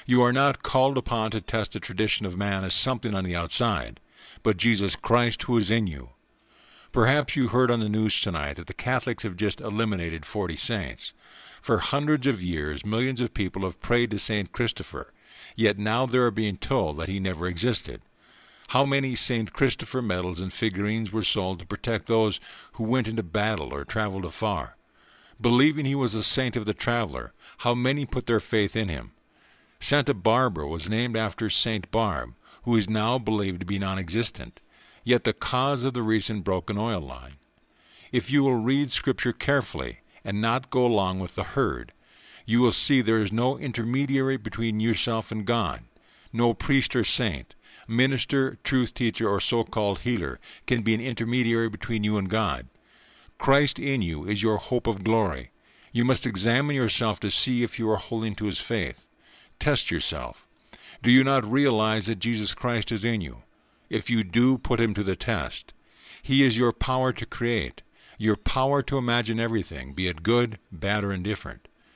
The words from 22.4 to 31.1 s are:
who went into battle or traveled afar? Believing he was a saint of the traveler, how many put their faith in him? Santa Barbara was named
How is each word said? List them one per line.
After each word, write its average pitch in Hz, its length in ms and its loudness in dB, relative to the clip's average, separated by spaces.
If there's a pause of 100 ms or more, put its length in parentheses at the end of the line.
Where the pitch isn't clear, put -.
who 117 100 -4
went 117 240 0
into 113 140 -2
battle 90 500 -2
or 71 140 -4
traveled 98 400 -4
afar? 90 500 -4 (640)
Believing 135 460 4
he 135 80 0
was 127 220 0
a 107 80 0
saint 127 320 2
of 110 100 -2
the 104 80 0
traveler, 82 600 -4 (260)
how 120 160 2
many 131 320 0
put - 180 -4
their 117 140 2
faith 104 360 0
in 110 120 0
him? 64 240 -6 (680)
Santa 143 360 2
Barbara 110 500 2
was 85 240 -4
named 113 260 0